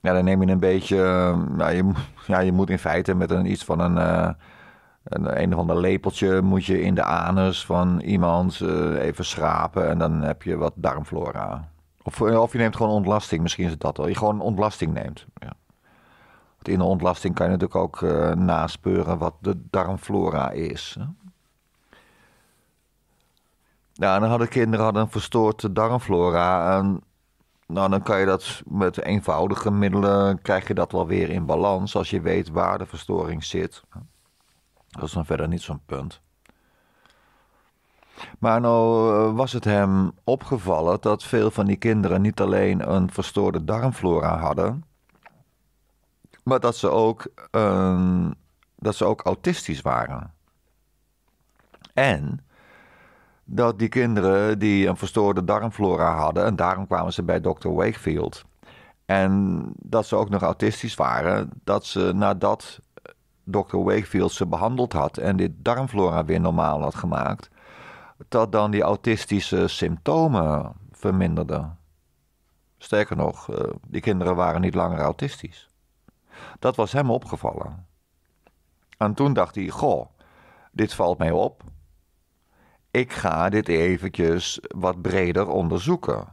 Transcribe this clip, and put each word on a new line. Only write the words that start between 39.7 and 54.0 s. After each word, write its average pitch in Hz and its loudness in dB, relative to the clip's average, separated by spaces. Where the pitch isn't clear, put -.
opgevallen 92 0
dat 104 0
veel 107 2
van 104 0
die 98 2
kinderen 101 2
niet 104 0
alleen 95 2
een 92 2
verstoorde 95 -2
darmflora 87 0
hadden, 90 -2
maar 127 2
dat 120 0
ze - 0
ook, 110 2
ehm, 92 2
dat - -4
ze 101 0
ook 107 0
autistisch 92 -4
waren. 62 -4
En 98 0
dat 117 0
die 110 0
kinderen 104 2